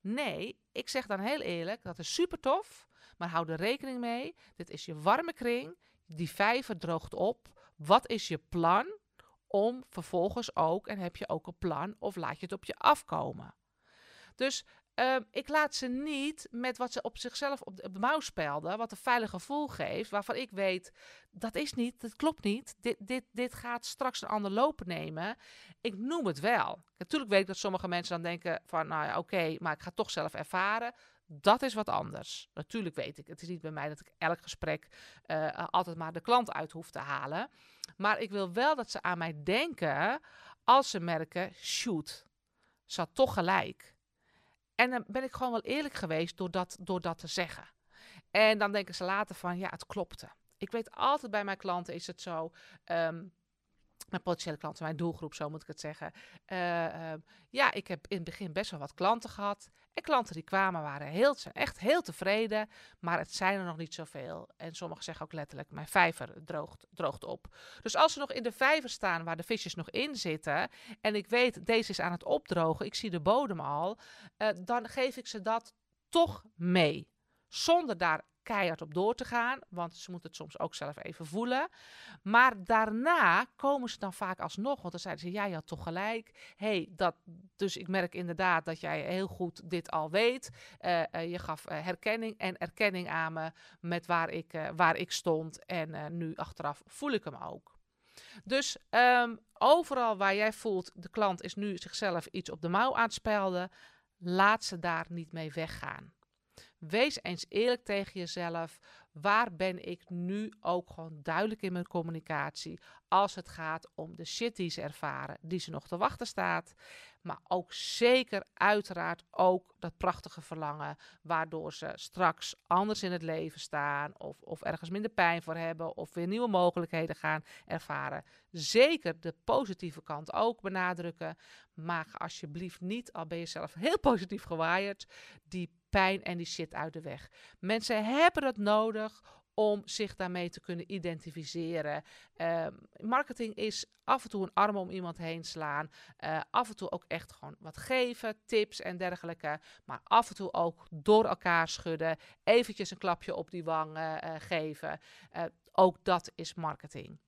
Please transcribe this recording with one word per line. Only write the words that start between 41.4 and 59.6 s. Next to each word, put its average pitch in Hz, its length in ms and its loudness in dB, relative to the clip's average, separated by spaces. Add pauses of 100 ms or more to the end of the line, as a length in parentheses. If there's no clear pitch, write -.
"Shoot, - 720 -4 (580)
ze - 160 -8
had 165 120 -2
toch 262 200 4
gelijk." - 640 0 (800)
En 247 160 4
dan 247 160 -2
ben 254 160 -4
ik 262 100 -8
gewoon 247 200 -4
wel 226 80 0
eerlijk 294 340 -2
geweest 165 420 -2
door 185 140 -4
dat, 180 300 -4
door 185 200 -2
dat 170 180 -4
te - 80 -14
zeggen. - 420 -4 (640)
En 214 280 6
dan 202 140 2
denken 196 220 -2
ze 185 100 -4
later 196 300 -2
van, 175 240 -4
"Ja, 190 120 -4
het - 160 -12
klopte." - 420 -8 (280)
Ik - 140 -8
weet 233 200 -4
altijd 269 420 0
bij 208 120 0
mijn 196 120 -2
klanten 180 380 -4
is 170 120 -10
het - 140 -12
zo, 165 320 -6 (320)
ehm, 165 400 0 (840)
mijn - 140 -4
potentiële 170 340 -2
klanten, 160 280 -8
mijn 156 120 -4
doelgroep, 160 380 -4
zo 151 160 -4
moet 156 120 -10
ik - 60 -20
het 151 120 -12
zeggen. 156 320 -10 (320)
Eh, 170 640 -2
ehm, 156 80 -8 (320)
ja, 262 220 4
ik 196 140 -6
heb 175 200 -8
in 202 100 -4
het 170 80 -6
begin 165 280 -10
best 190 180 -4
wel 156 100 -10
wat 143 140 -10
klanten 226 360 2
gehad. 202 400 -6 (240)